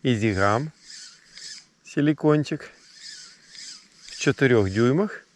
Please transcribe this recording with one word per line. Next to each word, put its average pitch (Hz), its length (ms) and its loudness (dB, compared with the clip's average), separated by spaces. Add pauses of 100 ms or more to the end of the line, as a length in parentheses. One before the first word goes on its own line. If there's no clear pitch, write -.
Ізіграм, 110 680 0 (1120)
силікончик 151 840 0 (1400)
в - 120 -20
чотирьох 123 520 2
дюймах 127 640 0